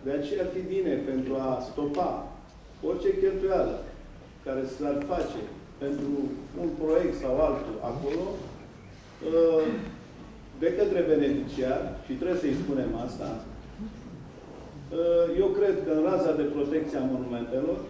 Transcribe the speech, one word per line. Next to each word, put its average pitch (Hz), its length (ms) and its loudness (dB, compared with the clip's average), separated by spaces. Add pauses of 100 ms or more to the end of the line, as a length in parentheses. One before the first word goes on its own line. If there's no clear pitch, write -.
De 135 80 -2
aceea 147 300 -2
ar 185 120 -4
fi 185 60 -4 (120)
bine, 180 180 2 (180)
pentru 131 220 -2 (140)
a - 20 0 (200)
stopa 147 420 0 (800)
orice 185 220 2 (120)
cheltuială 185 540 2 (720)
care 135 160 -2 (120)
s-ar 143 220 0 (160)
face 160 280 -2 (440)
pentru 143 260 -2 (520)
un 165 60 0 (120)
proiect 160 420 4
sau 131 100 0 (160)
altul 120 280 -2 (160)
acolo, 160 320 -2 (2500)
de 165 60 4 (100)
către 185 220 4 (120)
beneficiar, 135 680 2 (240)
și - 140 -6
trebuie 180 240 0
să-i 139 200 0
spunem 127 280 0 (160)
asta, - 220 -8 (2250)
eu 196 60 6 (100)
cred 202 260 6
că 160 120 0
în 156 140 4
raza 170 300 4
de 143 60 4 (100)
protecție 143 420 0
a 131 160 2
monumentelor 123 640 -2 (120)